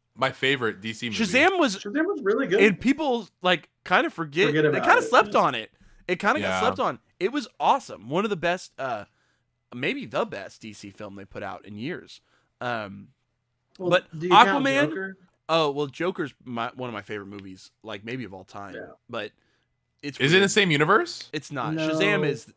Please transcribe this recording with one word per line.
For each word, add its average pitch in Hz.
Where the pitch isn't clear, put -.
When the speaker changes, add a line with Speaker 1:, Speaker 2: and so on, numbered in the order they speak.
Speaker 1:
my 127
favorite 127
D 110
C 120
movie. 110
Speaker 2:
Shazam 285
was 254
Speaker 3:
Shazam 269
was 370
really 233
good. 190
Speaker 2:
and 202
people, 262
like, 180
kind 247
of 302
forget, 160
Speaker 3:
Forget 156
Speaker 2:
they 151
Speaker 3:
about -
Speaker 2:
kinda 480
Speaker 3:
it, -
Speaker 2:
slept 427
Speaker 3:
yeah. 226
Speaker 2:
on 151
it. 110
It 180
kinda 226
got 202
Speaker 1:
Yeah. 190
Speaker 2:
slept -
on. 165
It 202
was 269
awesome. 143
One 175
of 226
the 202
best, 175
uh, 120
maybe 180
the 135
best 101
D 110
C 101
film 98
they 98
put 104
out 92
in 104
years. 120
Um, 107
Speaker 3:
Well, 180
Speaker 2:
but 175
Speaker 3:
do 160
you 180
count 214
Speaker 2:
Aquaman 277
Speaker 3:
Joker? 190
Speaker 2:
Oh, 160
well, 143
Joker's 160
my, 120
one 127
of 117
my 104
favorite 104
movies, 98
like, 107
maybe 120
of 95
all 92
time. 98
Speaker 3:
Yeah. 104
Speaker 2:
But 110
it's 147
Speaker 1:
Is 139
it 180
in 190
the 202
Speaker 2:
weird. 196
Speaker 1:
same 196
universe? 185
Speaker 2:
It's 147
not. 135
Speaker 3:
No. 160
Speaker 2:
Shazam 160
is, 131